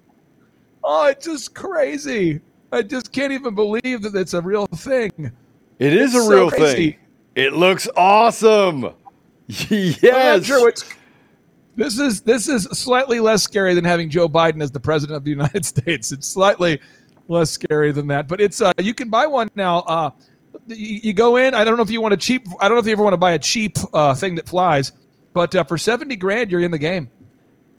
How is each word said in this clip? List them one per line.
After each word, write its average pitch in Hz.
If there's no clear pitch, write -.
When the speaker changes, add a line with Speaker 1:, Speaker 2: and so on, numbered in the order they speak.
Speaker 1:
Oh, 294
it's 277
just 320
crazy. 277
I 240
just 247
can't 277
even 240
believe 220
that 208
it's 190
a 170
real 202
thing. 196
Speaker 2:
It 143
is 247
Speaker 1:
It's 240
Speaker 2:
a -
Speaker 1:
so 208
Speaker 2:
real 185
Speaker 1:
crazy. 151
Speaker 2:
thing. -
It 135
looks 180
awesome. 196
<laughs> -
Yes. 180
Speaker 1:
I'm 254
not 170
sure 262
what's, -
this 233
is, 269
this 240
is 240
slightly 254
less 220
scary 190
than 175
having 170
Joe 170
Biden 160
as 143
the 135
president 151
of 139
the 147
United 147
<laughs> -
States. -
It's 139
slightly 180
less 165
scary 151
than 143
that. 143
But 185
it's, 202
uh, 185
you 202
can 233
buy 240
one 247
now. 180
Uh, 160
you, 214
you 214
go 240
in. 262
I 214
don't 226
know 240
if 208
you 226
want 220
a -
cheap, 247
I 196
don't 233
know 240
if 208
you 226
ever 208
wanna 196
buy 180
a 160
cheap, -
uh, 147
thing 180
that 160
flies. 165
But, 175
uh, 170
for 170
seventy 247
grand, 196
you're 175
in 175
the 160
game. 156